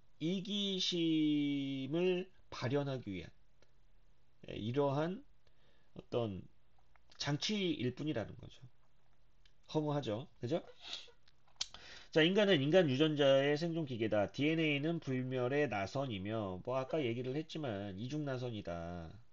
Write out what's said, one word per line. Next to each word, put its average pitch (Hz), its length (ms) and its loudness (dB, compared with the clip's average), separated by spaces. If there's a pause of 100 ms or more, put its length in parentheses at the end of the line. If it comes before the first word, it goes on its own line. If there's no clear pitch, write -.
(200)
이기심을 165 2000 0 (200)
발현하기 131 640 -2
위한, 87 180 -8 (1200)
예, - 60 -8
이러한 143 680 -2 (680)
어떤 107 480 -4 (760)
장치일 175 760 -2
뿐이라는 135 420 -4
거죠. - 240 -18 (1120)
허무하죠. 143 520 -2 (140)
그죠? 135 220 -2 (1500)
자, 160 120 6
"인간은 190 400 6
인간 160 260 6
유전자의 143 720 6
생존 165 260 -2
기계다. 107 480 2
디엔에이는 156 680 0
불멸의 127 680 0
나선이며", 104 960 -2
뭐 123 120 -2
아까 135 280 0
얘기를 123 320 -2
했지만 107 640 -6
이중 143 260 -4
나선이다. 87 840 -6 (220)